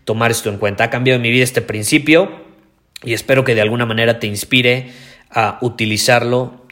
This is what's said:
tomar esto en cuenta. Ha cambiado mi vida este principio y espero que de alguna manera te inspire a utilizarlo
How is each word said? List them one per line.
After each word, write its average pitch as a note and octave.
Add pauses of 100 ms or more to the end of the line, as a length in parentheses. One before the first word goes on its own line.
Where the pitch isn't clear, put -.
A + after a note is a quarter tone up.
tomar A2+
esto A2+
en G2+
cuenta. G#2
Ha A#2+
cambiado B2+
mi A#2+
vida B2+
este B2+
principio D3+ (720)
y A#2+
espero C3
que B2
de G#2+
alguna A#2
manera A#2
te A2
inspire B2 (360)
a G#2+
utilizarlo A#2+